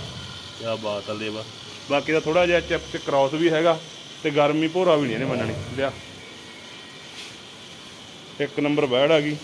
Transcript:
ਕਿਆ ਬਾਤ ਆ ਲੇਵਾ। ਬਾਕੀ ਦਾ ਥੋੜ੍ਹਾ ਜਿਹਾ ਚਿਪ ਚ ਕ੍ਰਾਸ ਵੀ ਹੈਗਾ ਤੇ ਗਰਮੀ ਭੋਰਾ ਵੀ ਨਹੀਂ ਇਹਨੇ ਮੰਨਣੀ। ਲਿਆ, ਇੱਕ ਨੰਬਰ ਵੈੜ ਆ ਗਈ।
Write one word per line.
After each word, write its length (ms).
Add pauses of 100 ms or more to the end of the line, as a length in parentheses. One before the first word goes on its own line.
(600)
ਕਿਆ 160
ਬਾਤ 340
ਆ 40
ਲੇਵਾ। 300 (460)
ਬਾਕੀ 220
ਦਾ 80
ਥੋੜ੍ਹਾ 260
ਜਿਹਾ 140
ਚਿਪ 220 (120)
ਚ 120
ਕ੍ਰਾਸ 280
ਵੀ 160
ਹੈਗਾ 280 (460)
ਤੇ 80
ਗਰਮੀ 360
ਭੋਰਾ 280
ਵੀ 100
ਨਹੀਂ 80
ਇਹਨੇ 120
ਮੰਨਣੀ। 280 (240)
ਲਿਆ, 140 (2500)
ਇੱਕ 200
ਨੰਬਰ 260
ਵੈੜ 260
ਆ 80
ਗਈ। 240